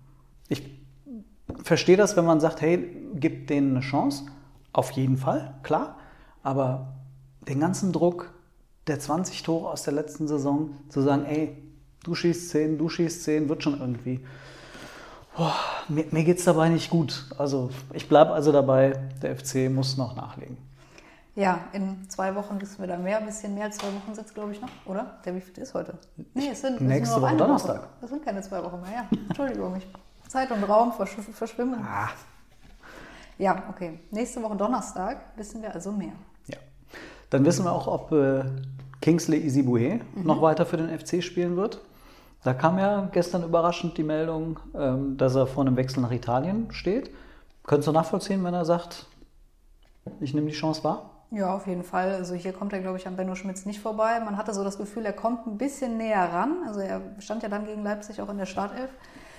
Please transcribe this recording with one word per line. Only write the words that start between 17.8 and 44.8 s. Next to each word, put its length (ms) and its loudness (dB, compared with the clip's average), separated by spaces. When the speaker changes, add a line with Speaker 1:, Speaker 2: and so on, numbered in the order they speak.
Speaker 1:
ich 160 -8
bleib 220 10
also 200 4
dabei, 420 8
der 80 -2
F 140 -6
C 240 0
muss 280 0
noch 200 -4
nachlegen. 400 -12
Speaker 2:
Ja, 240 2
in 380 -6
zwei 240 -2
Wochen 260 -6
wissen 200 -12
wir 80 -6
da 80 -4
mehr. 220 -2
Ein 80 -4
bisschen 280 -8
mehr 120 -4
als 120 -8
zwei 100 -6
Wochen 260 -8
sind's, 200 -14
glaub 160 -8
ich, 100 -10
noch, 100 -10
oder? 380 -6
Der 120 -4
wievielte 240 -12
ist 140 -10
heute? 200 -6
Nee, 160 0
es 120 -8
sind, 100 0
es 60 -4
sind 100 2
Speaker 1:
Nächste 320 4
Speaker 2:
nur 0 -
noch 20 4
Speaker 1:
Woche 60 4
Speaker 2:
eine 100 4
Speaker 1:
Donnerstag. 400 4
Speaker 2:
Woche. 100 -14
Das 100 -14
sind 140 -8
keine 180 -4
zwei 220 -6
Wochen 160 -8
mehr, 120 -12
ja. 260 0
Entschuldigung, 480 -4
ich, 100 -8
Zeit 240 -2
und 140 0
Raum 280 6
verschw-, 400 -6
verschwimmen. 480 -4
Speaker 1:
Ah. 280 -4
Speaker 2:
Ja, 320 2
okay. 300 -10
Nächste 320 -4
Woche 140 -4
Donnerstag 640 -2
wissen 260 -12
wir 100 -8
also 200 -8
mehr. 220 -6
Speaker 1:
Ja. 100 -12
Dann 140 6
wissen 200 6
wir 80 2
auch, 140 0
ob, 240 -2
äh, 340 4
Kingsley 380 4
Isibue 640 4
Speaker 2:
Mhm. 80 -4
Speaker 1:
noch 180 4
weiter 240 6
für 100 0
den 120 -2
F 160 -6
C 180 0
spielen 340 0
wird. 240 -2
Da 100 2
kam 260 4
ja 340 2
gestern 320 2
überraschend 520 2
die 60 0
Meldung, 560 -2
ähm, 420 0